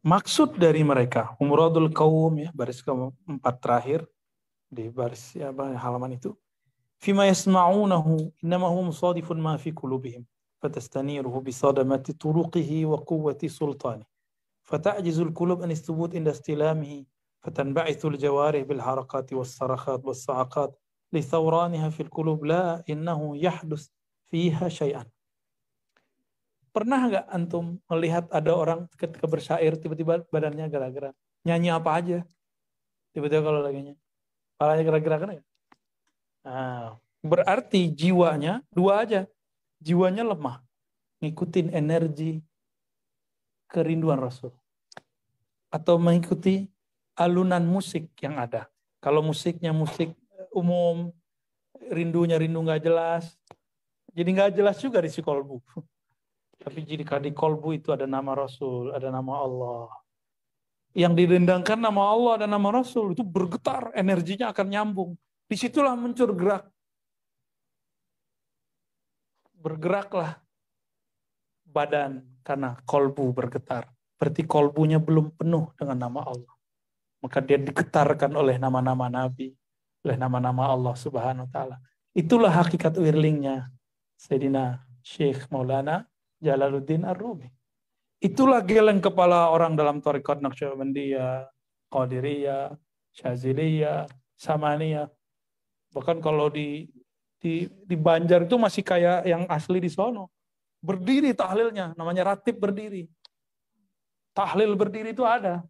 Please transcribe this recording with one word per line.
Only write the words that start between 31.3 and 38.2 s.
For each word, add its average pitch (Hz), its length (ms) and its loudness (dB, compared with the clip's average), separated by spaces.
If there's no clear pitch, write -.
Nyanyi 170 320 2
apa 165 240 0
aja? 175 200 -2
Tiba-tiba 151 320 0
kalau 151 160 0
lagi 139 240 -4
nyanyi, 143 120 -16
kepalanya 156 320 2
gerak-gerak 156 320 2
kan 190 160 -6
ya? 147 80 -18
Nah, 127 400 -8
berarti 185 640 4
jiwanya 165 800 2